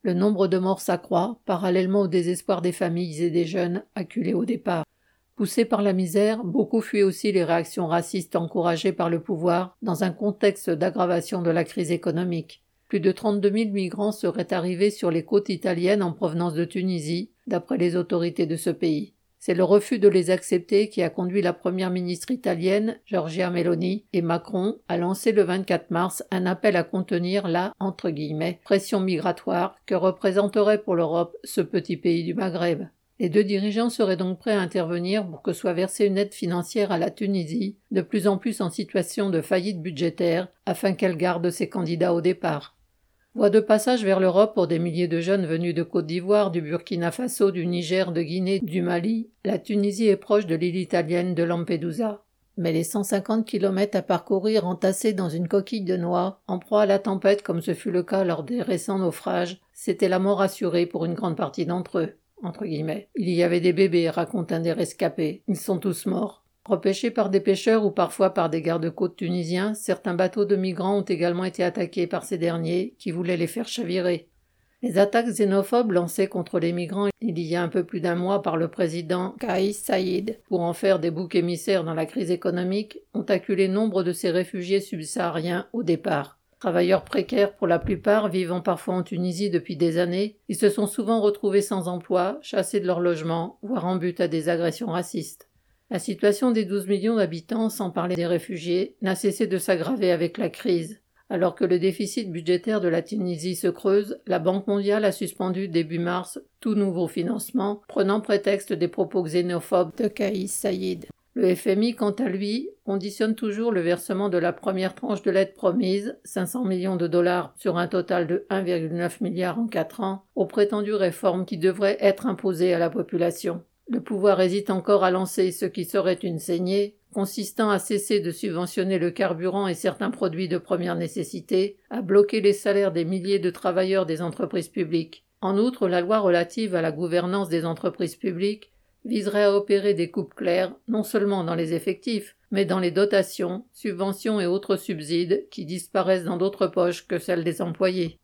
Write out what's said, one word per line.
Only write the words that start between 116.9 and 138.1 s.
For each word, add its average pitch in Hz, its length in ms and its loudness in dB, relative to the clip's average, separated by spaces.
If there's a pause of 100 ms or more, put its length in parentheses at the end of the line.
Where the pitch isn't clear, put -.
de 170 140 0
dollars 175 500 2
sur 175 200 -2
un 180 100 0
total 180 400 0
de 175 200 -2
un 196 140 -2
virgule 170 320 -2
neuf 175 260 -4
milliard 180 380 -2
en 233 80 0
quatre 185 360 -4
ans, 190 200 -4 (140)
aux 208 100 2
prétendues 208 480 0
réformes 185 500 0
qui 185 140 -6
devraient 196 400 2
être 196 280 2
imposées 185 480 0
à 170 40 0
la 170 120 2
population. 170 720 -2 (280)
Le 240 80 0
pouvoir 196 400 4
hésite 190 300 2
encore 196 320 4
à 185 80 4
lancer 185 400 0
ce 175 140 -6
qui 180 200 -4
serait 185 300 2
une 175 240 -4
saignée, 185 560 0 (180)
consistant 208 580 -2
à 196 100 2
cesser 202 400 0
de 170 100 -4
subventionner 180 680 -2
le 175 100 0
carburant 180 560 -2
et 180 80 -2
certains 190 380 -2
produits 185 340 -2
de 170 120 -2
première 175 360 -2
nécessité, 180 800 -2 (140)
à 233 100 -6
bloquer 202 400 4
les 202 120 4
salaires 202 400 0
des 165 120 0
milliers 190 360 0
de 180 100 0
travailleurs 185 560 0
des 160 160 -2
entreprises 170 460 -4
publiques. 160 560 -4 (160)
En 196 180 0
outre, 233 300 2
la 175 140 2
loi 208 180 2
relative 180 560 2
à 165 60 2
la 160 100 0
gouvernance 175 560 -2
des 165 160 0
entreprises 170 500 -4